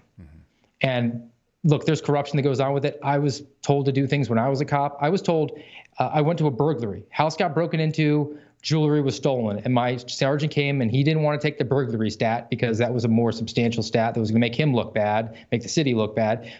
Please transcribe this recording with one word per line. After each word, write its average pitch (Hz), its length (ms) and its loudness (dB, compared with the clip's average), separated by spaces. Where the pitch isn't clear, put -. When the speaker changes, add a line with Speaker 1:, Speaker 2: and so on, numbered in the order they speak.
Speaker 1:
Mm-hmm. 80 180 -20
Speaker 2:
And 120 480 -2
look, 147 240 2
there's 156 160 2
corruption 143 340 -2
that 135 60 2
goes 135 180 0
on 139 140 0
with 139 100 -2
it. 143 180 -6
I 143 140 0
was 143 280 -2
told 143 240 2
to 135 60 2
do 135 140 2
things 139 220 0
when 113 100 2
I 127 120 2
was 135 100 -2
a 147 60 -2
cop. 143 340 -2
I 143 80 0
was 190 140 0
told, 160 360 0
uh, 123 140 0
I 151 80 2
went 156 200 2
to 151 60 2
a 143 40 2
burglary. 120 580 -2
House 156 260 0
got 175 200 -2
broken 165 260 0
into, 151 580 0
jewelry 151 400 2
was 135 160 0
stolen. 117 480 0
And 127 80 0
my 123 240 2
sergeant 143 560 -2
came 143 300 0
and 110 80 0
he 135 140 2
didn't 156 180 2
wanna 147 160 0
take 151 200 -2
the 131 60 -2
burglary 117 460 0
stat 113 380 -2
because 113 300 0
that 120 140 2
was 120 120 0
a 120 40 2
more 113 240 4
substantial 113 500 -2
stat 113 320 0
that 117 60 0
was 110 100 0
gonna 117 100 4
make 117 140 0
him 151 200 2
look 110 200 -2
bad, 110 420 0
make 113 100 0
the - 60 -12
city 139 260 0
look 107 200 0
bad. 113 460 0